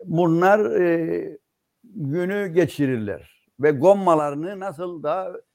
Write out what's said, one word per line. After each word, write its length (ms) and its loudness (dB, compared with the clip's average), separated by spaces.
bunlar, 760 2
e, 560 -2
günü 640 -4
geçirirler 1000 -2
ve 120 4
gommalarını 880 2
nasıl 440 -10
da 380 -6